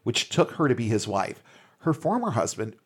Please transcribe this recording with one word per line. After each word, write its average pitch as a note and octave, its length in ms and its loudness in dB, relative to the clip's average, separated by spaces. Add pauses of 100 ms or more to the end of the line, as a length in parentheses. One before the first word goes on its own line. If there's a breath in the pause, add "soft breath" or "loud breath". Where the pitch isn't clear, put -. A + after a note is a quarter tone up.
which - 260 -2
took - 220 2
her D#3 160 2
to B2+ 80 4
be A#2 120 -2
his G#2+ 200 0
wife, G2 340 -2 (380 soft breath)
her D#3+ 140 0
former G#3+ 360 -2
husband, A2 460 -2 (100)